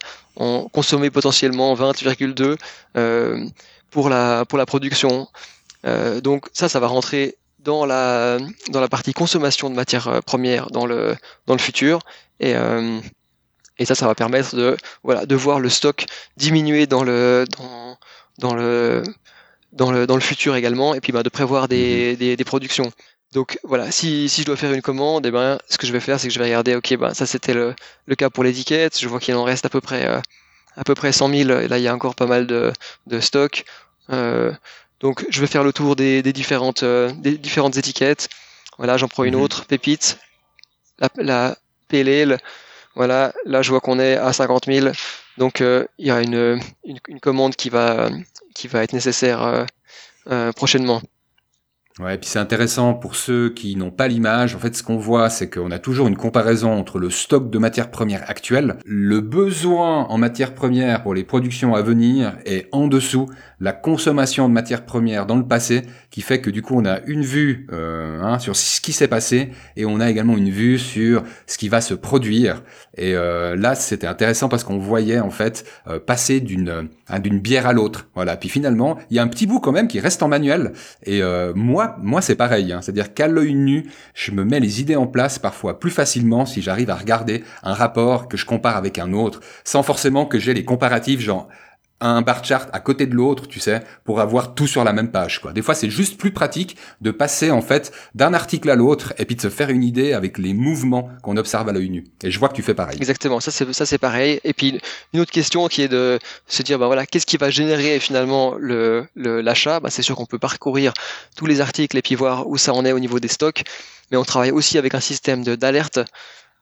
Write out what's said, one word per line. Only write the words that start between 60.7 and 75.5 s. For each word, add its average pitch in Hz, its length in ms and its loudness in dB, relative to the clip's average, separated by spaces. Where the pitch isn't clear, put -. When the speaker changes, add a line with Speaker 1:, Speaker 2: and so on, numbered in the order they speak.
Speaker 2:
pour 98 100 -2
les 95 100 -2
productions 123 520 0
à 104 60 2
venir, 117 640 2
et 95 260 -4
en 143 160 2
dessous, 131 400 2
la 95 140 -2
consommation 143 760 2
de 117 40 6
matières 117 320 0
premières 110 420 -2
dans 110 80 2
le 127 100 2
passé, 120 380 0
qui - 120 -10
fait 131 200 0
que 107 80 -4
du 104 120 -2
coup, 131 180 -2
on 110 60 2
a 95 200 0
une 151 180 -2
vue, 135 480 0
euh, 82 500 -6
hein, 117 180 0
sur 104 160 -6
ce - 260 0
qui - 120 -4
s'est 143 160 4
passé, 123 420 0
et 107 100 -2
on 107 140 0
a 117 100 2
également 110 280 4
une 98 120 4
vue 120 300 2
sur 117 440 2
ce - 120 -8
qui 104 120 -6
va 117 120 2
se 101 120 -4
produire. 113 680 0
Et, 92 180 -2
euh, 87 400 -2
là, 117 200 2
c'était 98 320 -4
intéressant 113 420 0
parce 120 140 0
qu'on 98 160 -4
voyait, 110 400 0
en 101 100 -2
fait, 117 360 -4